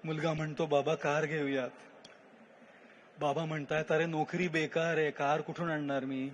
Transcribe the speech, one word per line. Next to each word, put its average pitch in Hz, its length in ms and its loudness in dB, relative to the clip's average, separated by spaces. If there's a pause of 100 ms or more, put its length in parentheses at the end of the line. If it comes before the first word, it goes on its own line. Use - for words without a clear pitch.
मुलगा 160 300 -2
म्हणतो, 156 320 -2
"बाबा, 147 300 4
कार 156 300 0
घेऊयात." 139 440 -2 (1500)
बाबा 151 260 2
म्हणतायत, 156 460 -2
"अरे, 160 140 4
नोकरी 165 420 0
बेकार 160 500 0
आहे, 151 140 2
कार 147 300 0
कुठून 165 280 -4
आणणार 143 360 -2
मी?" 135 280 -4